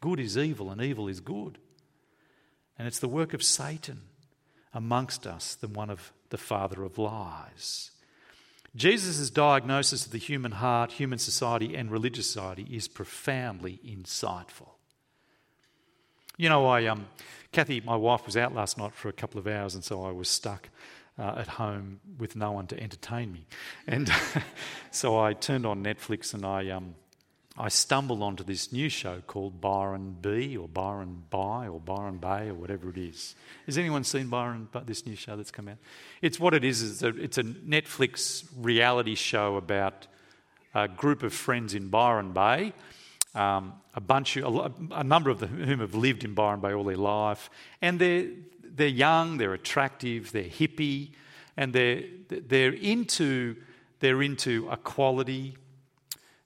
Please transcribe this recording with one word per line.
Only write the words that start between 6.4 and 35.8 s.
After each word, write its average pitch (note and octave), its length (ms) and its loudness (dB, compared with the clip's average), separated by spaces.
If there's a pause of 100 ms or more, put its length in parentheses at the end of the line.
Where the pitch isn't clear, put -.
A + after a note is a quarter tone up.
of F#2 120 -8
lies. G#2 960 -6 (840)
Jesus' D#3+ 540 2
diagnosis C3+ 800 4
of - 60 -14
the A#2 40 -8
human B2 360 -4
heart, A#2+ 400 2
human C3 260 -2
society, A#2 560 0
and A2+ 160 -6
religious A2+ 380 -2
society F#2+ 420 -6
is A2 180 -8
profoundly G2+ 960 -6
insightful. F#2 840 -8 (1700)
You E3+ 120 4
know, C#3+ 180 8
I, A#2+ 200 6
um, G#2+ 220 -2 (420)
Kathy, C#3 300 2
my A#2 160 0
wife, A#2 280 4
was G2+ 120 -2
out B2 180 2
last G#2+ 240 -2
night G#2 160 -6
for - 140 -8
a G2 40 -6
couple - 280 -8
of F#2+ 80 -6
hours, G2+ 260 -4
and F#2 80 -10
so F#2+ 220 -6
I F#2 80 -6
was F2+ 160 -6
stuck, - 400 -4 (500)
uh, G#2 180 -4
at - 120 -6
home G2 500 -6 (200)
with A2 180 -8
no G#2 160 -2
one G2 160 -6
to - 120 -8
entertain A2 520 -8
me. E2 140 -14 (420)
And B2+ 240 2 (400)
<laughs> - 400 -12
so A2+ 260 6
I G#2+ 140 6
turned B2 340 0
on G2+ 160 0
Netflix G#2+ 500 -4
and G2+ 120 -6
I, G2 260 0
um, F#2 240 -8 (640)
I A2 140 -2
stumbled C3+ 520 2
onto G2 220 -2
this F#2 280 -4
new C#3 160 0
show F2+ 380 -6
called G2 340 -6
Byron G2 600 -2
B A#2 360 -2
or E2+ 120 -8
Byron F#2 600 -6
By G#2+ 380 -4
or E2 140 -8
Byron F#2+ 380 -6
Bay G2 300 -2
or G2 60 -8
whatever F2 340 -8
it F2 100 -8
is. F2 360 -10 (320)
Has C#3 100 -2
anyone D3+ 280 0
seen C3+ 240 -2
Byron, A#2+ 420 -4
but B2 160 -10
this A2+ 200 -8
new G#2+ 100 -10
show G#2 200 -10
that's G#2 140 -10
come G#2 160 -12
out? G#2 120 -14 (440)